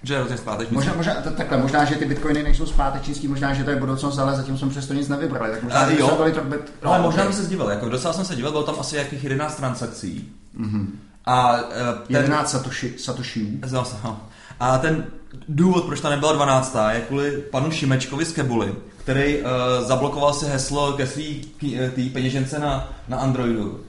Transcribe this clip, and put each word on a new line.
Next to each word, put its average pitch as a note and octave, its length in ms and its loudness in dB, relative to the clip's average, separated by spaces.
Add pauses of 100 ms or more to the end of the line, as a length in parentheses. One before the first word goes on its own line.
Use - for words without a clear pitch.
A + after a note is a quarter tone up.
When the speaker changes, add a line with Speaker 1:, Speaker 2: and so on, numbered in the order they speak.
Speaker 1:
Že C#3+ 100 -2
je C3+ 60 0
hrozně A2+ 160 -2
zpáteční. A2+ 400 -4
Speaker 2:
Možná, F#3+ 200 0
možná, E3 180 0
t-, - 160 -4
takhle, C#3+ 280 0
možná, C#3 260 4
že D3+ 100 2
ty D3 100 -2
bitcoiny D3 380 0
nejsou D#3 240 8
zpátečnický, C#3 640 2
možná, C#3 260 0
že - 100 0
to C#3+ 60 0
je C#3 60 2
budoucnost, C3+ 420 0
ale C#3 180 2
zatím C3+ 220 -2
jsme C3+ 120 0
přesto C#3 240 -4
nic C#3 140 0
nevybrali, C3 420 -2
tak A2+ 120 -4
možná, A#2+ 180 2
Speaker 1:
A D3+ 60 6
Speaker 2:
kdyby D3+ 140 4
Speaker 1:
jo. C3+ 80 6
Speaker 2:
jsme - 80 4
byli, D#3 160 4
tak C3+ 120 -2
by-, C#3+ 120 -2 (260)
Speaker 1:
Ale F3 160 4
Speaker 2:
no, E3+ 60 4
Speaker 1:
možná E3 180 4
Speaker 2:
ok. G3 60 2
Speaker 1:
bych G3 80 0
se G3+ 60 -2
zdivil, E3 260 -2
jako G#2 200 -2
docela C3 240 0
jsem F#3+ 120 -2
se F#3 120 -4
díval, C#3+ 160 -2
bylo D3+ 120 0
tam D3+ 160 -2
asi C#3+ 160 -4
jakých C#3 280 -4
jedenáct C#3+ 320 -2
transakcí. A2+ 720 -6 (260)
Speaker 2:
Mhm. G#2 440 -4 (280)
Speaker 1:
A, B2 300 6
eh, A#2+ 500 -4
ten C3 100 0
Speaker 2:
Jedenáct D3 340 4
satoshi, B2+ 480 -4
satoshiů. A#2 480 -6 (180)
Speaker 1:
Znal B2+ 200 -2
jsem, G#2+ 200 -8
no. A2 160 -6 (400)
A B2+ 180 4
ten D#3+ 260 2 (440)
důvod, F3 360 4
proč C#3+ 160 -4
tam D3+ 100 -2
nebyla D3 220 4
dvanáctá, C3 600 4
je A#2 80 0
kvůli C#3 300 0
panu C#3 400 -2
Šimečkovi C#3 540 0
z D#3+ 80 -4
Kebuly, A#2 420 0 (220)
který, C#3 420 0
eh, C#3+ 60 -4 (400)
zablokoval C#3+ 480 2
si D3 140 -2
heslo C#3+ 460 0
ke C3+ 140 0
svý C#3+ 540 -8
kni-, C3+ 200 -4
eh, B2+ 100 0
tý B2+ 200 -2
peněžence C3 480 -2
na, C#3+ 300 -2 (200)
na B2+ 80 -4
Androidu. A#2+ 720 0